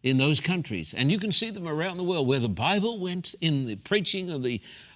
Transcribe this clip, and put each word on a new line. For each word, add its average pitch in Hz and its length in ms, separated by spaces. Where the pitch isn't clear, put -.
in 131 140
those 139 220
countries, 117 540
and 127 180
you 208 80
can 202 120
see 226 180
them 196 180
around 165 300
the 185 60
world, 170 240
where 135 120
the 117 100
Bible 196 500
went 180 420
in 147 240
the 110 120
preaching 185 540
of 135 120
the, 120 180